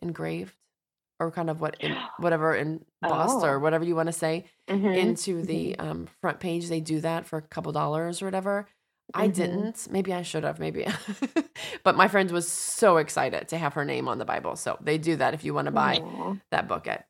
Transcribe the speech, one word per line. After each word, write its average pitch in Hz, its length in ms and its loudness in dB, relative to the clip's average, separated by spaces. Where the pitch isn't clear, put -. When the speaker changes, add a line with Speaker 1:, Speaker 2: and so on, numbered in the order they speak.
Speaker 1:
engraved 165 540 -6
or 165 120 -2
kind 165 180 -4
of 160 120 -4
what 151 180 -2
in, 151 160 -2
Speaker 2:
<gasps> - 120 -14
Speaker 1:
whatever 160 360 2
embossed 160 880 0
or 139 100 4
Speaker 2:
Oh. 139 40 2
Speaker 1:
whatever 156 260 2
you 170 100 2
wanna 165 180 2
say 165 320 -2
Speaker 2:
Mm-hmm. 196 180 2
Speaker 1:
into 185 560 2
the, 160 340 -2
Speaker 2:
Mm-hmm. 160 120 -6
Speaker 1:
um, 165 180 -6
front 165 180 -2
page. 170 300 -2
They 165 120 0
do 160 200 -2
that 165 260 -2
for 160 100 -6
a 156 40 -4
couple 156 300 -6
dollars 156 500 0
or 196 40 -6
whatever. 196 420 -2
I 202 140 4
Speaker 2:
Mm-hmm. 196 60 4
Speaker 1:
didn't. 185 580 -2
Maybe 190 220 0
I 180 100 -2
should 160 200 -4
have. 151 160 -4
Maybe. 156 320 -4
<laughs> - 40 -2
But - 120 6
my 240 120 8
friend 190 240 4
was 175 180 0
so - 480 6
excited 135 520 0
to 160 100 -4
have 147 160 -2
her 143 100 0
name 131 220 -2
on 120 100 -2
the - 80 -4
Bible. - 300 -4
So - 260 -4
they 156 160 0
do 160 200 2
that 127 180 2
if 147 80 -10
you 147 100 -4
wanna 143 180 -2
buy 135 260 4
Speaker 2:
Aw. 175 380 -6
Speaker 1:
that - 160 0
book - 200 -4
at, - 220 -6